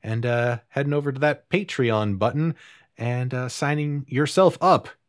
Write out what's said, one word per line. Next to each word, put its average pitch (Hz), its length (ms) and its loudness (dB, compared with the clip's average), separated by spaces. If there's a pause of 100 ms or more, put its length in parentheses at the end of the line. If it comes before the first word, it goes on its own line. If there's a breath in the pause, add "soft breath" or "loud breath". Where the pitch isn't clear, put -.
and, 113 240 -4
uh, 120 340 0 (100)
heading 143 240 -2
over 143 180 -2
to 131 80 -8
that 147 300 0
Patreon 113 680 0
button 135 380 -2 (420 loud breath)
and, 123 360 -4
uh, 127 160 -6
signing 147 580 -4
yourself 151 540 2
up 170 260 4 (220)